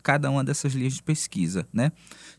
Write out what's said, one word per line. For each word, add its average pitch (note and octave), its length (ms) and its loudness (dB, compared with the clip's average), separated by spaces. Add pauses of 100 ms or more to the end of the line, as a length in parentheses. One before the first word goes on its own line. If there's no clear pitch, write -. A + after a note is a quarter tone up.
cada C#3+ 260 2
uma C3+ 140 2
dessas C#3 300 -2
linhas C3 200 0
de B2+ 80 -10
pesquisa, F#2 720 -2
né? B2+ 180 2 (480)